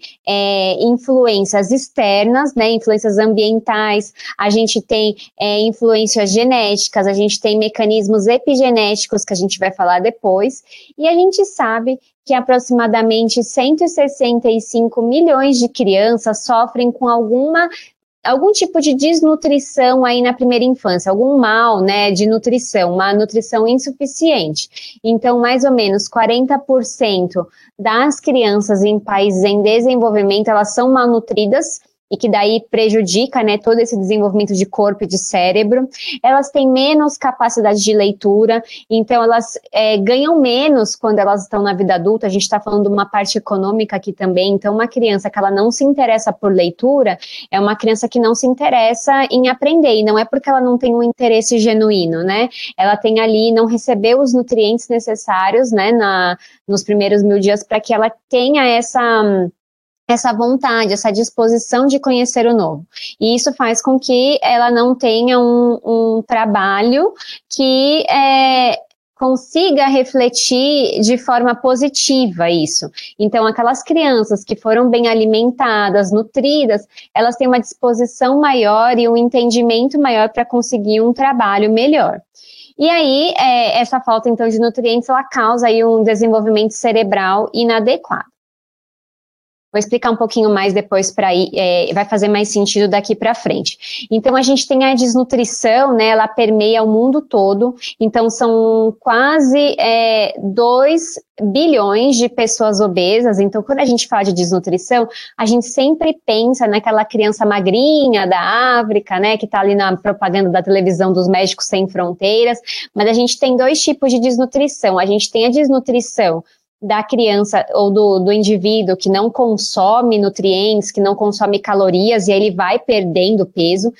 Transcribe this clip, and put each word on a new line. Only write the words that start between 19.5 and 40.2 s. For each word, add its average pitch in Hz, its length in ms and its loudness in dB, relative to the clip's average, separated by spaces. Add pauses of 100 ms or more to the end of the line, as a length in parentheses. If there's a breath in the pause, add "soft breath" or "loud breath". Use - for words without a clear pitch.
aí 247 200 0
na 247 100 2
primeira 247 320 0
infância, 196 460 -2
algum 247 260 2
mal, 226 460 2
né, 202 280 0
de 196 160 0
nutrição, 220 680 0
uma 190 180 0
nutrição 220 560 0
insuficiente. 262 1400 -4
Então, 233 340 0
mais 240 240 0
ou 277 80 2
menos 208 380 0
quarenta 247 500 0
por 262 280 0
cento 180 600 -2 (320 soft breath)
das 233 400 0
crianças 208 640 0
em 208 160 2
países 196 460 0
em 202 160 2
desenvolvimento, 214 880 2
elas 208 240 0
são 247 180 0
malnutridas, 240 920 0 (300)
e 202 60 -4
que 240 100 -2
daí 208 420 0
prejudica, 226 720 0
né, 208 140 0
todo 226 240 0
esse 233 160 -2
desenvolvimento 202 580 -2
de 190 120 0
corpo 202 360 -2
e 202 40 -4
de 185 120 -4
cérebro. 208 720 0 (340 loud breath)
Elas 269 280 2
têm 269 180 0
menos 294 480 2
capacidade 233 640 -2
de 214 100 0
leitura, 214 720 2 (260 loud breath)
então 226 340 0
elas, 233 360 0 (140)
é, 220 240 2
ganham 262 420 2